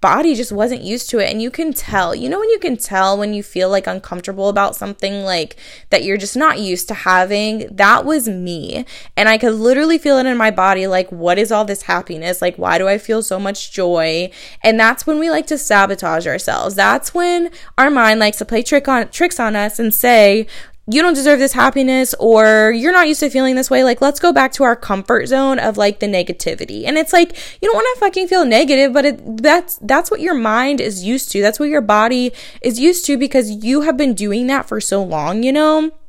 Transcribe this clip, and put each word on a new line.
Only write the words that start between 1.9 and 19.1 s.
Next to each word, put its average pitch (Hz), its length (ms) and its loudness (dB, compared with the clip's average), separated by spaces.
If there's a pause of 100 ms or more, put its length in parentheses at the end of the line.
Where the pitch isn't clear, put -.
you - 140 -8
know, 330 100 -4
when 440 120 -2
you 440 80 2
can 277 180 -4
tell 196 400 0
when 208 160 -4
you 202 100 -6
feel, 185 280 -4
like, 190 160 0
uncomfortable 190 640 -6
about 202 260 0
something, 202 480 -8
like, 180 320 -4 (320)
that 147 160 2
you're 196 140 -2
just 202 180 -8
not 302 220 2
used 185 300 -6
to 220 60 -6
having? 208 800 -2
That 202 300 4
was 277 240 0
me. 180 560 -6 (320)
And 214 140 2
I 220 80 2
could 226 160 0
literally 262 420 2
feel 285 220 2
it 262 80 0
in 254 100 0
my 220 140 2
body, 190 360 0
like, 185 240 0
what 175 280 0
is 208 120 0
all 214 140 2
this 202 160 -8
happiness? 175 600 -6
Like, 180 140 -2
why 175 200 0
do 185 100 0
I 196 120 0
feel 220 240 -4
so 190 180 -6
much 202 320 -8
joy? 175 580 -2 (320)
And 220 160 2
that's 226 280 2
when 302 120 0
we 330 120 0
like 311 160 -2
to 311 100 -4
sabotage 190 680 0
ourselves. 131 480 -4
That's 202 400 0
when 349 340 0 (300)
our 262 100 4
mind 226 320 2
likes 214 160 0
to - 80 -6
play - 180 -2
trick 285 260 2
on, 240 200 0
tricks 349 320 -2